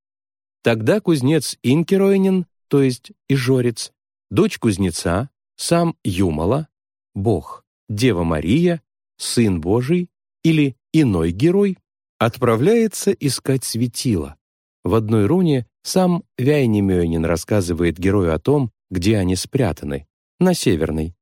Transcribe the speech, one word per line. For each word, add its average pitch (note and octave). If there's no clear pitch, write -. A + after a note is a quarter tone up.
Тогда A#2
кузнец D3+
Инкероинен, F#3+
то C#3
есть C3
Ижорец, B2+
дочь E3+
кузнеца, F#2+
сам E3+
Юмала, F#2
Бог, G2
Дева G#2
Мария, G#2+
Сын G2+
Божий B2+
или D3+
иной G2
герой, F3+
отправляется C3
искать C3+
светила. A2
В F2
одной G#2+
руне D3+
сам F3+
Вяйнемёнин G2
рассказывает E2+
герою F#2
о D2+
том, C3+
где G2
они F#2
спрятаны, D#2
на F3+
северной D#2+